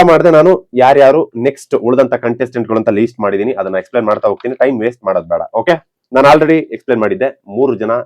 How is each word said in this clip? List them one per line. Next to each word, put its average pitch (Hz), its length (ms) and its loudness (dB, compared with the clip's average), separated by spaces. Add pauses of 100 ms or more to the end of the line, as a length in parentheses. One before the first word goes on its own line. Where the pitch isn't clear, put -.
ಮಾಡದೆ 165 240 4
ನಾನು 170 420 2
ಯಾರ್ಯಾರು 135 600 4
ನೆಕ್ಸ್ಟ್ 135 400 -4
ಉಳಿದಂತ 127 380 0
ಕಂಟೆಸ್ಟೆಂಟ್‌ಗಳು 120 640 -4
ಅಂತ 113 120 -4
ಲೀಸ್ಟ್ 113 300 -4
ಮಾಡಿದೀನಿ, 101 340 -4
ಅದನ್ನ 95 220 -6
ಎಕ್ಸ್ಪ್ಲೈನ್ 110 300 -4
ಮಾಡ್ತಾ 107 220 -2
ಹೋಗ್ತೀನಿ. 120 280 -6
ಟೈಮ್ 127 260 -2
ವೇಸ್ಟ್ 120 220 -6
ಮಾಡೋದ್ 90 260 -4
ಬೇಡ, 85 120 -4 (120)
ಓಕೆ? 156 360 -2 (240)
ನಾನು 135 140 2
already 156 300 4
ಎಕ್ಸ್ಪ್ಲೈನ್ 117 440 -4
ಮಾಡಿದ್ದೆ 101 460 -4
ಮೂರು 120 280 -2
ಜನ 113 160 -6 (140)